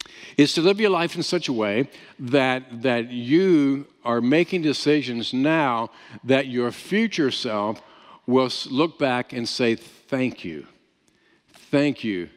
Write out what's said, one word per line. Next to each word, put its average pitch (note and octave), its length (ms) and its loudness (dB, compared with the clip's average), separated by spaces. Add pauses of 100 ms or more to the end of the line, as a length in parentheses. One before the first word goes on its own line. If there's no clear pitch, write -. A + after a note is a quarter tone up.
(360)
is C#3+ 180 4
to E3 80 0
live G3 180 4
your G#3 100 4
life E3+ 240 0
in E3 80 -4
such E3+ 240 -4
a C#3 60 -2
way A2 380 0 (280)
that, B2+ 640 -2
that A#2+ 300 0
you C#3 720 2 (180)
are A#2 160 0
making E3 420 2
decisions C3 680 0
now C3 580 0 (340)
that C3+ 220 2
your A#2+ 260 -2
future F#3 580 -2
self G#2+ 500 -4 (460)
will B2+ 200 4
s-, - 200 -8
look D3 320 -2
back B2 340 -2
and A#2 160 -6
say, A#2 280 0
"Thank - 680 -6
you. D2+ 220 -12 (1040)
Thank C#3+ 320 0
you, F2+ 340 -6